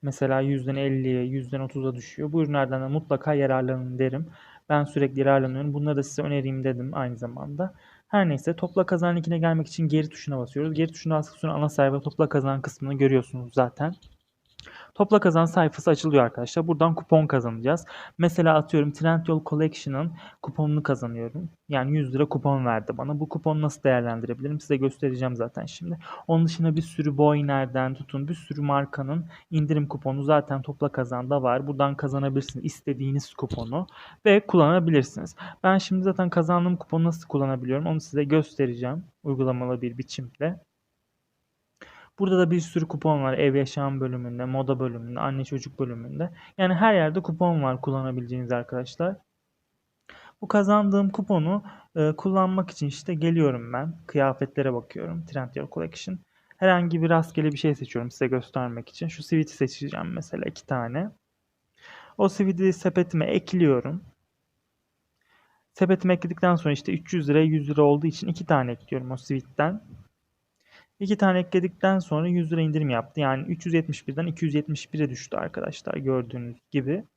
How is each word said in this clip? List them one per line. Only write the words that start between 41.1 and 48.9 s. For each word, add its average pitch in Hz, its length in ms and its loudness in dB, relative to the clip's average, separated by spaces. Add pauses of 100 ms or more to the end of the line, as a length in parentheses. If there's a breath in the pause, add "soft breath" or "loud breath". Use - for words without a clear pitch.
Burada 185 200 2
da 175 120 4
bir 175 100 4
sürü 160 280 -4
kupon 147 340 0
var. 131 160 0
Ev 139 160 4
yaşam 139 460 -2
bölümünde, 123 440 -6
moda 131 360 -2
bölümünde, 120 400 -6
anne 135 240 -4
çocuk 135 340 -10
bölümünde. 135 520 -6 (280 loud breath)
Yani 185 160 2
her 208 200 4
yerde 165 280 2
kupon 170 400 0
var 127 180 0
kullanabileceğiniz 127 720 -4
arkadaşlar. 123 640 -4 (1200 loud breath)